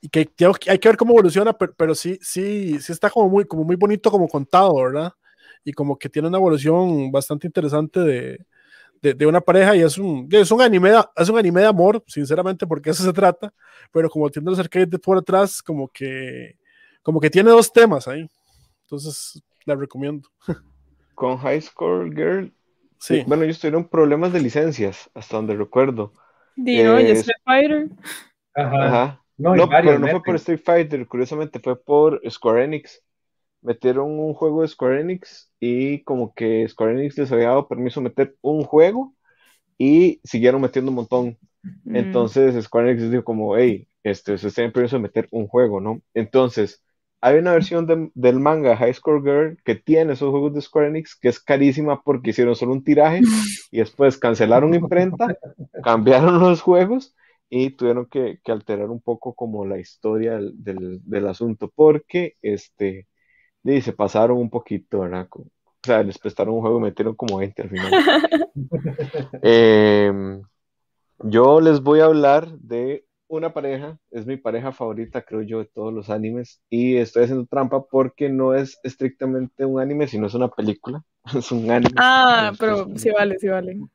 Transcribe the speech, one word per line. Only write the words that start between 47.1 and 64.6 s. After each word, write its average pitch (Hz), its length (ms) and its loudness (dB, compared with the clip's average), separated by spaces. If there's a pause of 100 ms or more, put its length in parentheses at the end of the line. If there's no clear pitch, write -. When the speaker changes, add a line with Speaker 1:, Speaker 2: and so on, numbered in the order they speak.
Speaker 2:
hay 131 160 4
una 175 160 2
versión 165 320 0
de, 160 300 -2
del 123 240 2
manga 143 380 2
High 120 160 0
Score 151 280 -2
Girl 147 440 0
que 117 100 0
tiene 156 380 0
esos 135 180 -4
juegos 143 220 -2
de 147 80 -6
Square 151 280 -2
Enix, 156 280 -10
que 123 120 0
es 120 120 -4
carísima 143 600 0
porque 127 300 -6
hicieron 120 240 0
solo 123 180 -4
un 135 100 -6
tiraje 151 380 4
Speaker 3:
<laughs> 220 500 -2
Speaker 2:
y 113 80 -4
después 131 380 0
cancelaron 117 560 2
imprenta, 175 540 0
<laughs> - 560 -12
cambiaron 127 560 4
los 175 220 4
juegos 185 540 2 (340)
y 131 220 -2
tuvieron 123 340 -2
que, 120 380 -6
que - 100 -6
alterar 104 360 -6
un 117 120 -12
poco 120 340 -8
como 107 300 -10
la 98 140 -8
historia 110 560 -6
del, 104 180 -8 (100)
del, 92 400 -10
del 101 240 -6
asunto, 107 480 -8
porque, 156 640 0
este, 98 680 -8 (560)
y 135 180 0
se 117 120 -8
pasaron 110 440 0
un 120 120 -4
poquito, 107 520 -8